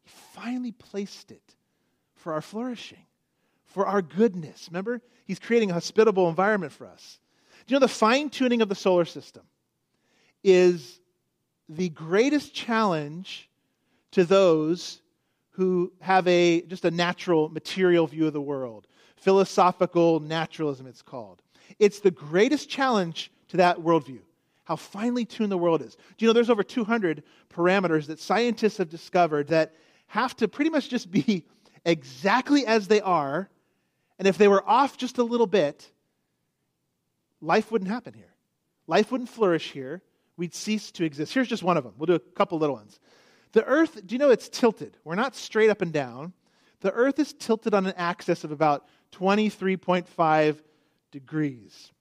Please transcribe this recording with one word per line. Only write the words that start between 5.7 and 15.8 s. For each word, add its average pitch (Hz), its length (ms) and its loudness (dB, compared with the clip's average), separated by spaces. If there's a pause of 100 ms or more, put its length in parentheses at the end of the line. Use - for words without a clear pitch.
hospitable 190 520 2
environment 185 460 0
for 113 140 -20
us. - 320 -20 (480)
Do 240 60 0
you - 20 2
know 269 100 6
the - 20 0
fine-tuning 240 760 2
of 208 40 0
the 196 80 -6
solar 175 300 2
system - 400 -20 (1000)
is 180 560 4 (680)
the 170 200 -6
greatest 208 640 -2
challenge 180 920 -4 (640)
to 185 140 2
those 170 760 2 (500)
who 185 500 -2